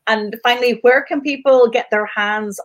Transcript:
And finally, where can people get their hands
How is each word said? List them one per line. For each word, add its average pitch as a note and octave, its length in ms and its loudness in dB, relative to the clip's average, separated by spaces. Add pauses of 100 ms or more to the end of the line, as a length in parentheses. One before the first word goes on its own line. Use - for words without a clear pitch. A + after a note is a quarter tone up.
And G#3+ 360 -2
finally, B3 380 0
where B3+ 220 4
can D4 180 -6
people C4+ 480 2
get A#3 200 -4
their G#3 180 -2
hands G#3 560 -6